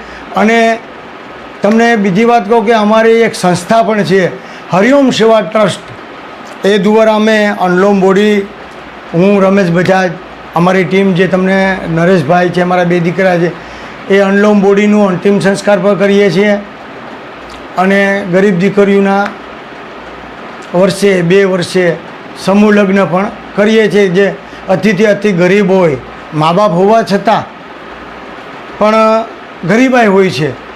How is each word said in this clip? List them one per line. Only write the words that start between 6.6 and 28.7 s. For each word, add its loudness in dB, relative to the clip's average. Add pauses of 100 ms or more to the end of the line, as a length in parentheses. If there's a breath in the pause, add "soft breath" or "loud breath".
એ 2
દ્વારા 2
અમે 2 (140)
અનલોમ 2
બોડી, 2 (680)
હું, 4
રમેશ 2
બજાજ, 2 (460)
અમારી 2
ટીમ, 2
જે 2
તમને 0 (180)
નરેશભાઈ 2
છે, -2
અમારા 0
બે 0
દીકરા 0
છે, 0 (600 loud breath)
એ 4
અનલોમ 4
બોડીનું 4
અંતિમ 0
સંસ્કાર 0
પણ 2
કરીએ 2
છીએ. 2 (1200)
અને 0
ગરીબ 2
દીકરીઓના 2 (1500)
વર્ષે, 2
બે 4
વર્ષે 0 (480)
સમૂહ 4
લગ્ન 2
પણ -2 (260)
કરીએ 2
છીએ. 2
જે 0 (340 loud breath)
અતિથી 0
અતિ 2
ગરીબ 2
હોય, 2 (380)
મા 0
બાપ 2
હોવા 2
છતાં 0 (1300)